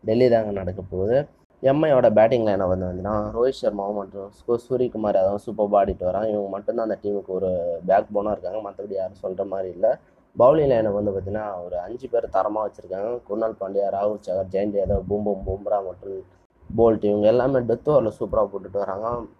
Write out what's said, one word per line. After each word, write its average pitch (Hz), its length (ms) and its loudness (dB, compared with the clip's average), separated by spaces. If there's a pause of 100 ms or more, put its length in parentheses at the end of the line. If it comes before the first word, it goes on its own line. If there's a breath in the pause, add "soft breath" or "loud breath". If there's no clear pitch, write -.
டெல்லி 117 240 4
தாங்க 113 220 2
நடக்க 95 400 -6
போகுது. 110 360 0 (340)
எம் 139 220 4
ஐயோட 127 280 6
பேட்டிங் 110 360 4
லைனை 98 220 2
வந்து, 92 180 0
வந்துன்னா, 104 480 -4
ரோஹித் 120 140 2
சர்மாவும் 104 480 -2
மற்றும் 98 340 -10 (160)
சு-, 117 240 -2
சூரியகுமார் 117 440 0
யாதவும் 98 320 2
சூப்பராக 101 380 2
ஆடிட்டு 92 200 -4
வராங்க. 98 240 -2
இவங்க 104 200 -2
மட்டும்தான் 107 420 -4
அந்த 101 180 -4
டீமுக்கு 101 180 -4
ஒரு 90 600 -2
பேக் 98 280 4
போனாக 104 160 0
இருக்காங்க. 101 400 -6
மத்தபடி 101 220 -12
யாரும் 95 300 -6
சொல்ற 95 240 -4
மாதிரி 95 220 -6
இல்ல. 101 300 0 (400 soft breath)
பவுலிங் 139 300 6
லைனை 110 240 2
வந்து 104 180 0
பார்த்தீங்கன்னா, 98 540 -6
ஒரு 87 140 -6
அஞ்சு 120 300 -10
பேர் 117 240 0
தரமா 104 240 0
வச்சிருக்காங்க. 104 640 -6 (100)
குர்னால் 110 300 -2
பாண்டியா, 98 320 -2
ராகுல் 104 340 -2
சகர், 98 240 -2
ஜெயந்த் 101 280 0
யாதவ், 95 300 0
பூம் 104 140 0
பூம் 98 240 -2
பும்ரா 101 380 -2
மற்றும் 95 400 -10 (520)
போல்ட், 113 280 4
இவங்க 104 220 4
எல்லாமே 123 320 4
டெத் 117 280 -2
ஓவரில் 127 340 4
சூப்பரா 104 320 0
போட்டுட்டு 98 260 -8
வராங்க. 107 440 -4 (180)